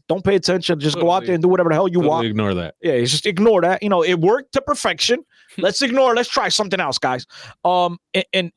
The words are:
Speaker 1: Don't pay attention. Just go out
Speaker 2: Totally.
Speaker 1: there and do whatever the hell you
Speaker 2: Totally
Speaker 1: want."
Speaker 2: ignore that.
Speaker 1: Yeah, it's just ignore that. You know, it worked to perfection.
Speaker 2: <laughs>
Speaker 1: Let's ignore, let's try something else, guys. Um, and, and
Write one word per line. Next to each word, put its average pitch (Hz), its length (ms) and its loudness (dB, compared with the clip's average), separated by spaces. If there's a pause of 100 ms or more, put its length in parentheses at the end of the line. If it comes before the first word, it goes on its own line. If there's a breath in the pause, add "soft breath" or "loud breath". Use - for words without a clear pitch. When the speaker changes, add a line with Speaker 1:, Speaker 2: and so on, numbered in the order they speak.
Speaker 1:
Don't 180 160 -4
pay 202 100 2
attention. 175 460 0
Just 147 160 -2
go 170 140 2
out 185 100 2
Speaker 2:
Totally. 185 60 -8
Speaker 1:
there 185 80 0
and 165 80 0
do 180 60 4
whatever 180 200 2
the 156 80 2
hell 190 100 2
you 175 120 0
Speaker 2:
Totally 156 100 2
Speaker 1:
want." 156 180 0
Speaker 2:
ignore 107 280 -2
that. 85 280 -6
Speaker 1:
Yeah, 151 120 2
it's 120 180 2
just 156 140 -4
ignore 202 340 2
that. 180 200 0
You 208 100 -4
know, 180 120 2
it 180 160 2
worked 214 360 0
to 277 80 2
perfection. 247 640 -2 (160)
Speaker 2:
<laughs> - 180 -18
Speaker 1:
Let's 196 240 -2
ignore, 254 320 2
let's 240 140 0
try 226 220 -2
something 190 280 -2
else, 151 200 -4
guys. 127 280 -4 (380 loud breath)
Um, 175 340 0 (140)
and, 190 200 -2
and 180 240 -2